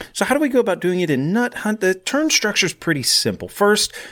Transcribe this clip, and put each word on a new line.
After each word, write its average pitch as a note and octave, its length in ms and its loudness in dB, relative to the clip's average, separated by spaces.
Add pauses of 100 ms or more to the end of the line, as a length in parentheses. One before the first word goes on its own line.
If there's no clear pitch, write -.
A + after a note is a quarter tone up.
(120)
So - 140 -2
how C4 100 2
do D4 60 2
we D4 80 2
go B3 100 2
about F#3 220 0
doing F3+ 180 0
it F3 100 0
in C#3+ 220 0
Nut A#3+ 220 0
Hunt? G#3+ 260 -4
The F#3 160 2
turn D4 340 -2
structure's G3+ 440 0
pretty D3+ 300 -2
simple. - 440 -2
First, - 460 2 (180)